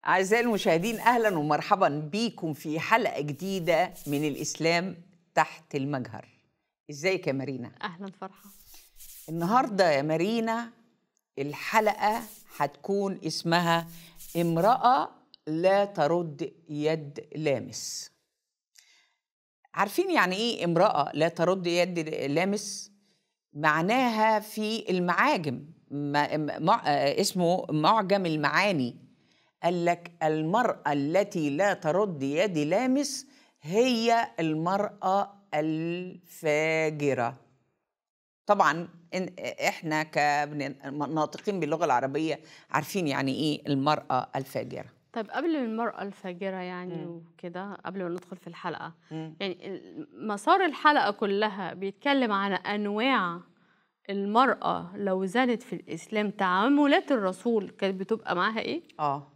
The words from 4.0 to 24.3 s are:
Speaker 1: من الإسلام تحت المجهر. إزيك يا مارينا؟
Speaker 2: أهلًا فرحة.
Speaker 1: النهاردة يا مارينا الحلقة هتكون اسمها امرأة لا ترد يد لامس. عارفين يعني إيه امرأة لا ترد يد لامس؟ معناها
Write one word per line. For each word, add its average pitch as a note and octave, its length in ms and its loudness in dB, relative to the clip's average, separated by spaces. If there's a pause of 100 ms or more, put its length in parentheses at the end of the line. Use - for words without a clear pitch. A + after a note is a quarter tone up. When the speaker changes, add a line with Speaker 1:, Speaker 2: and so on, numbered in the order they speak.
Speaker 1:
من C#3+ 200 0
الإسلام E3+ 720 -2 (380)
تحت - 400 0
المجهر. C3+ 520 -4 (640)
إزيك F3+ 380 -2
يا C#3+ 40 0
مارينا؟ C3 400 -6 (120)
Speaker 2:
أهلًا F#3+ 280 -10 (100)
فرحة. F#3+ 280 -16 (800)
Speaker 1:
النهاردة F#3+ 640 4
يا C#3 100 4
مارينا A3+ 680 0 (680)
الحلقة G#3 840 0 (360)
هتكون G3 720 -2
اسمها E3+ 600 2 (500)
امرأة G#3 720 4 (380)
لا F#3 380 4
ترد E3 680 -2 (160)
يد D3 680 -4
لامس. C3 760 -4 (1600)
عارفين C4 380 0
يعني F#3 240 4
إيه A3 300 -2
امرأة E3 480 4
لا D#3 160 2
ترد F3 380 0
يد F3 320 0 (100)
لامس؟ E3+ 840 -4 (640)
معناها G#3+ 840 4